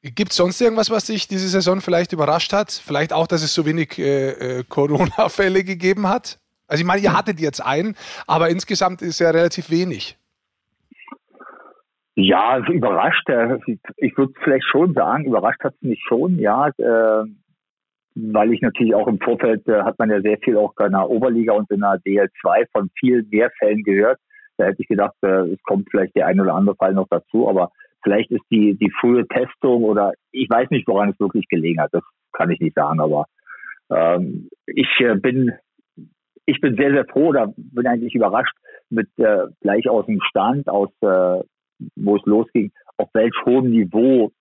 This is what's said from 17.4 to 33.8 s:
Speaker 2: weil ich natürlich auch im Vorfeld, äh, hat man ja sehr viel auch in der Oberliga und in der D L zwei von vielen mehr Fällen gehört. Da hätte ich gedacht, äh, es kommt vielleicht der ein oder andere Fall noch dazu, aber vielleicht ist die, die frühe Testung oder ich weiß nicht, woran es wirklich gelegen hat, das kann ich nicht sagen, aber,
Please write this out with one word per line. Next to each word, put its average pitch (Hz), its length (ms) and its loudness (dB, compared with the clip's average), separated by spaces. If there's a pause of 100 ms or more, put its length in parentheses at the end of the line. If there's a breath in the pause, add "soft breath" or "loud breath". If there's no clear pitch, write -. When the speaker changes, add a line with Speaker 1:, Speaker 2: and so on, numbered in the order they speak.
Speaker 2:
weil 107 380 0
ich 110 80 -2
natürlich 113 340 0
auch 107 120 2
im 107 120 0
Vorfeld, 113 500 -2
äh, 107 140 2
hat 110 140 -4
man 113 120 0
ja 104 120 0
sehr 107 180 0
viel 117 180 0
auch 104 220 0
in 101 120 2
der 95 180 0
Oberliga 113 440 0
und 104 180 0
in 101 80 0
der 101 240 0
D 98 140 0
L 98 120 2 (120)
zwei 98 320 2
von 101 160 -2 (100)
vielen 120 300 2
mehr 110 280 2
Fällen 107 260 0
gehört. 101 360 2 (380 soft breath)
Da - 80 2
hätte - 160 -2
ich - 80 -6
gedacht, 180 320 0
äh, 95 320 0
es 95 100 -12
kommt 98 260 -2
vielleicht 95 260 -2
der 73 120 2
ein 92 140 2
oder 92 120 2
andere 98 220 2
Fall 95 180 0
noch 95 160 0
dazu, 110 380 0
aber 92 240 0 (320 soft breath)
vielleicht 101 280 0
ist 117 200 -4
die, 104 260 4
die 101 220 0
frühe 120 280 2
Testung 123 580 0
oder 104 260 2 (200)
ich 131 180 -4
weiß 117 200 2
nicht, 123 180 -2
woran 104 240 2
es - 80 -10
wirklich 101 280 -2
gelegen 82 320 -2
hat, 73 140 -2
das - 100 -2 (300)
kann - 180 -2
ich 180 80 -4
nicht 160 160 -4
sagen, 156 240 0
aber, 151 260 0 (640 loud breath)